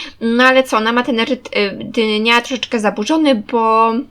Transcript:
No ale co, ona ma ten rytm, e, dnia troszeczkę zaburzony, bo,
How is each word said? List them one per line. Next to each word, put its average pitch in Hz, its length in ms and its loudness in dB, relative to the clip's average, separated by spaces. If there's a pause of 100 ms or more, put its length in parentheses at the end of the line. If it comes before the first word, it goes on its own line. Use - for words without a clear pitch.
(200)
No 233 280 2
ale 262 140 4
co, 254 140 -2
ona 220 160 0
ma 247 100 0
ten 240 180 -2
rytm, 233 320 -4
e, 202 180 0
dnia 220 720 0
troszeczkę 240 400 -4
zaburzony, 262 540 0
bo, 226 580 0 (180)